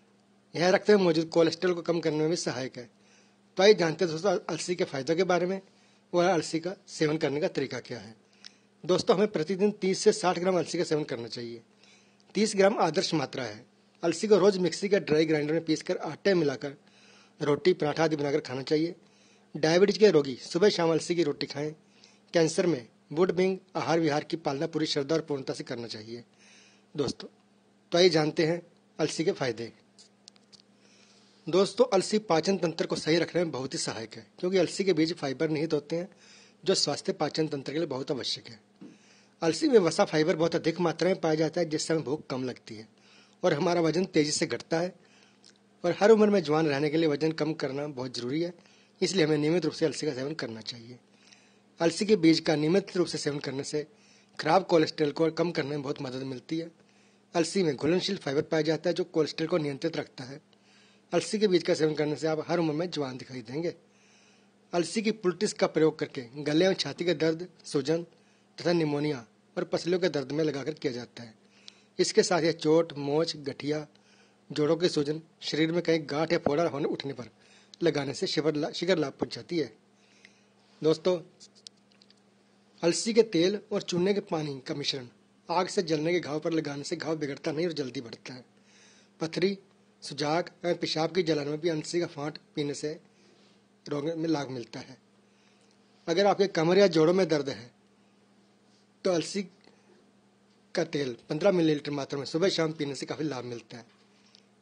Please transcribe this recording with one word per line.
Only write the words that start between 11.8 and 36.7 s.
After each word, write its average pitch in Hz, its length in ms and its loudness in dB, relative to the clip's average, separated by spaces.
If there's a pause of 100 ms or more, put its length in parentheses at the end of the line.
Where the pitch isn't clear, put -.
तीस 208 220 2
ग्राम 196 220 4
आदर्श 165 360 0
मात्रा 131 300 -4
है। 107 220 -12 (380)
अलसी 170 240 -2
को 208 80 10
रोज 190 220 4
मिक्सी 180 300 -2
के 196 120 2
ड्राई 151 240 2
ग्राइंडर 151 280 0
में 160 120 -2
पीसकर 160 320 -2
आटे 175 380 0
मिलाकर 143 400 0 (680)
रोटी, 147 300 2
पराठा 156 320 0
आदि 156 120 2
बनाकर 143 240 -2
खाना 131 220 -8
चाहिए। 156 320 0 (600)
डायबिटीज 175 420 4
के 208 120 8
रोगी 143 240 4
सुबह 175 340 0
शाम 170 220 2
अलसी 165 240 0
की 170 80 2
रोटी 143 240 -2
खाएं। 151 280 -8 (600)
कैंसर 165 320 4
में 135 220 0 (240)
वुड 180 200 2
बींग 190 260 0 (180)
आहार 151 240 0
विहार 151 240 2
की - 120 -6
पालना 147 300 -4
पूरी 156 200 -4
श्रद्धा 147 280 -2
और 160 60 2
पूर्णता 147 340 -6
से 151 100 -10
करना 117 220 -10
चाहिए। 113 380 -14 (720)
दोस्तों, 143 320 -4 (640)
तो 170 60 4
आइए 185 100 8
जानते 156 380 2
हैं 170 160 -2 (360)
अलसी 160 260 -2
के 185 80 2
फायदे। 117 400 -6 (1800)
दोस्तों, 190 360 4
अलसी 202 340 2
पाचन 190 380 2
तंत्र 165 300 -2
को 165 100 -2
सही 160 200 2
रखने 170 260 0
में 165 100 -4
बहुत 131 220 -6
ही 165 40 -6
सहायक 110 360 -8
है, 113 120 -18 (120)
क्योंकि 185 200 0
अलसी 180 260 0
के 185 80 4
बीज 160 220 0
फाइबर 143 340 -4
निहित 156 260 -2
होते 151 220 -4
हैं, 180 120 -6 (560)
जो 190 100 2